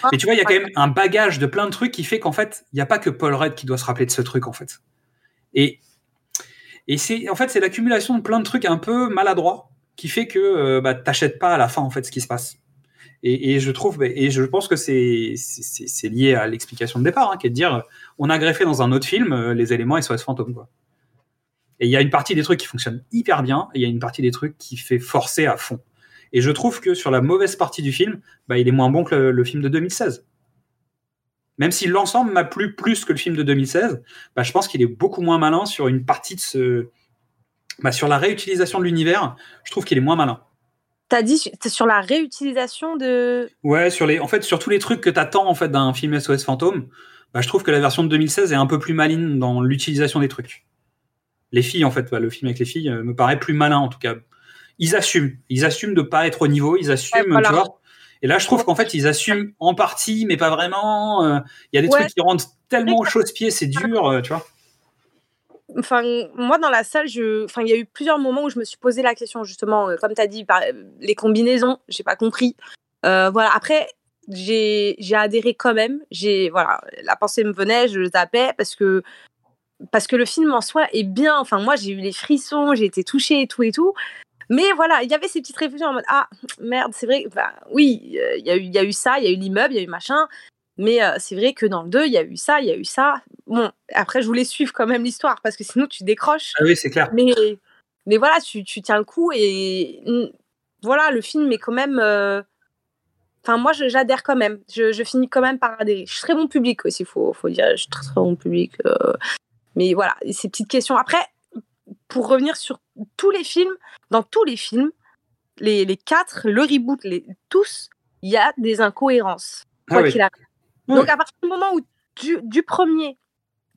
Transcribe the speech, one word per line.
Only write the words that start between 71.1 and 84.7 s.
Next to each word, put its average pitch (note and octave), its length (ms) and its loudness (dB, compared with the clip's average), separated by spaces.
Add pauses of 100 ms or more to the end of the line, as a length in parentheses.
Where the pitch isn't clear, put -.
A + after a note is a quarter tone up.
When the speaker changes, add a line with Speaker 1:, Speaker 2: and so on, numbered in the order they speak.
Speaker 1:
combinaisons, A#3 640 2 (120)
j'ai - 140 -10
pas - 120 -2
compris. A#3 400 -2 (500)
Euh, F#3+ 240 4
voilà. G#3+ 240 2
Après, D4+ 340 0 (420)
j'ai, G#3 680 0
j'ai G3+ 180 -2
adhéré G#3+ 380 2
quand A#3+ 200 0
même. A#3+ 360 0
J'ai, F#3+ 400 0
voilà, E3+ 320 0 (220)
la - 120 0
pensée G#3 280 0
me G#3 80 0
venait, G#3+ 360 2
je G3 180 -2
zappais F#3 520 0
parce - 180 -4
que... F#3+ 280 2 (880)
parce G#3+ 160 2
que - 80 0
le A#3+ 100 2
film D#4 280 0
en A#3 80 2
soi - 320 0
est A3 100 -2
bien. C4 340 2
Enfin, A3 220 0
moi, A#3 160 2
j'ai G3+ 160 -4
eu G3 60 -8
les G3 160 -6
frissons, C#4+ 600 0
j'ai A3 120 2
été F#3 180 -2
touchée C#4 380 0
et B3+ 60 0
tout - 140 -6
et A3+ 100 2
tout. F4 220 2 (560)
Mais C4 140 2 (140)